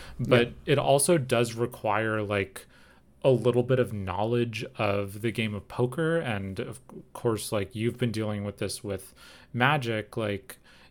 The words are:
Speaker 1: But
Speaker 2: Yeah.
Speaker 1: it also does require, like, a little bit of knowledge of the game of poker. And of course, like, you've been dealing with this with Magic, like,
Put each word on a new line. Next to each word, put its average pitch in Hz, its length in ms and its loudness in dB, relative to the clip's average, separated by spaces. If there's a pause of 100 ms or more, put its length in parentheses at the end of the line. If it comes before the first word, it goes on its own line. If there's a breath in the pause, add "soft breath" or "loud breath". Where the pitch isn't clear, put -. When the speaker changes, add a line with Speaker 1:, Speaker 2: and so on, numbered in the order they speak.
(200 loud breath)
Speaker 1:
But 120 280 4
Speaker 2:
Yeah. - 260 -2
Speaker 1:
it 135 60 6
also 139 380 4
does 120 380 0
require, 110 640 0
like, 101 440 -2 (580 soft breath)
a 143 80 6
little 123 320 4
bit 127 160 2
of 120 140 0
knowledge 107 680 -2 (140)
of 101 440 0
the 113 100 0
game 110 220 -2
of 101 140 -8
poker. 160 500 0
And 101 420 -4
of - 200 -8 (340)
course, - 380 -2
like, 101 240 -2
you've 117 220 -2
been 120 140 0
dealing 104 320 -4
with 104 140 -6
this - 260 -6
with 98 300 -8 (380 soft breath)
Magic, 120 640 0
like, 104 420 -4 (340 soft breath)